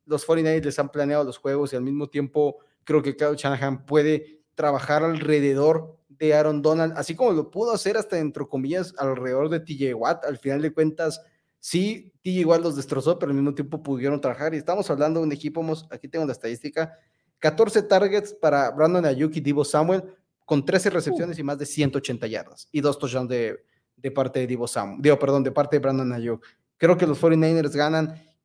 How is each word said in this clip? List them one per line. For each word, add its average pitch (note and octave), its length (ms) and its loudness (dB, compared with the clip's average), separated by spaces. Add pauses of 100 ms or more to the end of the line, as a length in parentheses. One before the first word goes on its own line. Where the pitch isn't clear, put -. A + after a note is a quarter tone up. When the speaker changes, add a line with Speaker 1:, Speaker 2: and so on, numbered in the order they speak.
Speaker 1:
los D3 200 -4
forty-niners D#3+ 400 2
les C#3 140 -4
han C#3+ 100 -2
planeado D3 340 0
los B2+ 140 -8
juegos C#3 340 -2
y C3 60 -4
al B2 40 -4
mismo C#3 260 -4
tiempo C#3+ 500 -2 (260)
creo D3+ 180 2
que C3+ 140 -4
Kyle D3 200 0
Shanahan C3+ 500 -4
puede D3+ 560 0 (120)
trabajar D3 500 0
alrededor D3+ 960 2 (120)
de D#3 240 2
Aaron D3+ 280 4
Donald, D#3+ 360 2
así F3 180 -6
como A#3+ 160 2
lo D#3 200 -2
pudo A3+ 220 -2
hacer G#3 240 0
hasta, G3+ 220 -2
entre D3 280 -4
comillas, D#3+ 500 -4
alrededor C3 520 -2
de E3 120 -2
T D#3 160 -10
J C3 180 -2
Watt. B2 300 -2
Al C#3 120 -6
final C#3 240 -4
de D#3+ 120 -2
cuentas, D#3 480 0 (360)
sí, G3+ 540 -4 (100)
T F#3 140 -4
J F3+ 100 2
Watt E3 160 6
los E3 140 -2
destrozó, C#3 420 -2
pero E3 140 -4
al C#3 60 0
mismo C#3+ 180 0
tiempo D3+ 260 -8
pudieron C#3 380 -2
trabajar. C#3 340 -4
Y D#3 40 -4
estamos F3+ 320 -2
hablando D#3 320 0
de D#3+ 60 0
un D3+ 40 -2
equipo, D3+ 320 -6
mos-, D#3+ 260 -6
aquí C3+ 200 -14
tengo D#3+ 160 -4
la C3 80 -2
estadística, C#3 600 -6 (460)
catorce G3+ 440 4
targets G3+ 500 2
para C#3+ 380 2
Brandon D#3+ 340 4
Ayuk D3+ 300 0
y D#3 60 -6
Deebo C#3+ 240 2
Samuel, E3+ 380 2 (420)
con C#3+ 180 2
trece F#3+ 260 0
recepciones E3+ 480 -2
Speaker 2:
Uh. D#3 40 -8
Speaker 1:
y - 20 -8
más C#3+ 140 -4
de C#3+ 80 -8
ciento C#3 320 0
ochenta A#2+ 280 -6
yardas, - 460 -10
y D3+ 80 -2
dos C#3 180 2
touchdowns B2+ 300 -4
de, A#2 380 -4 (320)
de C3+ 140 -8
parte C3+ 280 -2
de B2+ 80 -2
Deebo A#2+ 180 -4
Samuel, G#2 360 -6
digo, C#3+ 180 6
perdón, C#3 240 2
de C3 80 -2
parte C#3+ 240 0
de C#3+ 60 2
Brandon C3+ 320 -2
Ayuk. A#2 320 -6 (320)
Creo F3 200 6
que F3+ 80 2
los D3+ 120 0
forty-niners D#3+ 580 2
ganan, D#3 400 0 (300)